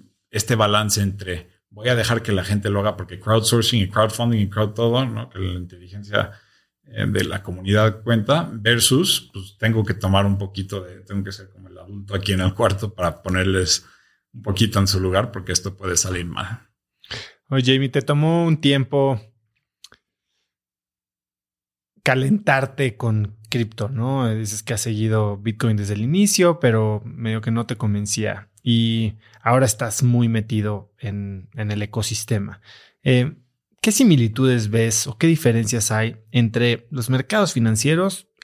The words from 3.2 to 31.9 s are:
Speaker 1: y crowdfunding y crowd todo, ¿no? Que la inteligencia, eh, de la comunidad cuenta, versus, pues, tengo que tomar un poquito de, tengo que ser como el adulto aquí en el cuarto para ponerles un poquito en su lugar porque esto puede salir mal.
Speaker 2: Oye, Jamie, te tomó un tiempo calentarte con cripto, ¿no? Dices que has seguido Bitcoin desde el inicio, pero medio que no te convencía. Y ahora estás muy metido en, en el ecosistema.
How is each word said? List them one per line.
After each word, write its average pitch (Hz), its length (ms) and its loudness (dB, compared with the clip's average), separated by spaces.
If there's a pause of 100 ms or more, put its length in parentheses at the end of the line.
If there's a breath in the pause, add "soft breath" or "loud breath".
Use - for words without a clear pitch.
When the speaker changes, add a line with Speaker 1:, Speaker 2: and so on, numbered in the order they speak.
Speaker 1:
y 92 60 -2
crowdfunding 110 500 2
y 101 100 2
crowd 104 240 -2
todo, 117 320 0
¿no? 117 240 -8
Que - 80 -18
la 90 220 -6
inteligencia, 98 720 -6 (540 soft breath)
eh, 107 200 -6
de 101 180 0
la 98 200 -8
comunidad 104 580 0
cuenta, 120 500 0
versus, 120 800 2
pues, - 280 -16
tengo 113 260 2
que 92 80 0
tomar 98 320 2
un 98 140 2
poquito 95 420 -8
de, 90 200 -18
tengo 98 220 -8
que 98 80 -12
ser 95 180 -16
como 95 180 -20
el 90 100 -20
adulto 98 380 -10
aquí 98 180 -2
en 92 80 0
el 95 140 0
cuarto 101 400 0
para 87 260 -4
ponerles 92 640 0 (480 soft breath)
un 113 80 -18
poquito 104 380 2
en 98 80 4
su 95 120 0
lugar 92 320 0
porque 92 200 -10
esto - 260 -4
puede 92 200 -4
salir 90 280 -4
mal. 90 420 -10 (840 loud breath)
Speaker 2:
Oye, 131 240 4
Jamie, 135 160 0
te 143 120 -2
tomó 160 440 2
un 160 140 2
tiempo 139 640 2 (2750)
calentarte 135 920 0
con 107 400 -2 (120)
cripto, 113 400 -2
¿no? 127 440 -2
Dices 107 300 -6
que 120 100 -4
has 104 80 -4
seguido 107 560 0
Bitcoin 107 400 0
desde 101 160 -2
el 101 80 -4
inicio, 175 580 4
pero 110 460 2
medio 110 360 -4
que 110 100 -2
no 117 140 0
te 123 100 -6
convencía. 104 720 -4 (140)
Y 113 520 0 (260 soft breath)
ahora 117 240 4
estás 113 380 -2
muy 120 240 4
metido 107 720 -2
en, 101 540 -8
en 107 180 -6
el 104 100 -4
ecosistema. 104 800 -4 (440 loud breath)